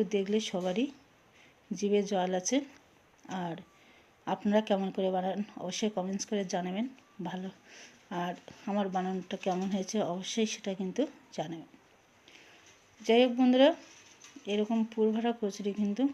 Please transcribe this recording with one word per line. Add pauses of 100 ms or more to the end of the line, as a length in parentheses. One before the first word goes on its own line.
(160)
দেখলে (140)
সবারই (840)
জিভে (100)
জল
আছে। (840)
আর (720)
আপনারা
কেমন
করে
বানান (180)
অবশ্যই
কমেন্টস
করে (120)
জানাবেন (420)
ভালো, (720)
আর (360)
আমার
বানানোটা
কেমন
হয়েছে (140)
অবশ্যই
সেটা
কিন্তু (320)
জানাবেন। (1300)
যাই
হোক
বন্ধুরা, (800)
এরকম (120)
পুরভরা
কচুরি
কিন্তু (100)